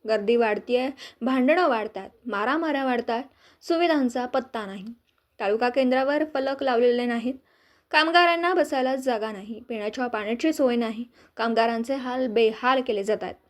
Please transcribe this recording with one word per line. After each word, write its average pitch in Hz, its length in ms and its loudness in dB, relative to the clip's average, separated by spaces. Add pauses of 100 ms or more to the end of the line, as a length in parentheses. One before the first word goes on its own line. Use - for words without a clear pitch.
गर्दी 220 320 2
वाढतीये, 233 520 0 (320)
भांडणं 262 480 2
वाढतात, 214 400 -4 (180)
मारामाऱ्या 269 580 -2
वाढतात, 240 380 -2 (420)
सुविधांचा 302 640 2
पत्ता 247 400 -4
नाही. 196 180 -10 (560)
तालुका 226 280 0
केंद्रावर 269 560 2 (100)
फलक 269 280 -2
लावलेले 247 420 2
नाहीत. 240 300 -2 (560)
कामगारांना 339 640 4
बसायला 269 420 2
जागा 233 360 -2
नाही, 208 360 -12
पिण्याच्या 220 380 -4
पाण्याची 233 460 -2
सोय 254 240 2
नाही. 226 280 -4 (320)
कामगारांचे 226 580 0
हाल 254 320 -4
बेहाल 233 600 2
केले 202 180 -2
जातात. 190 300 -4 (160)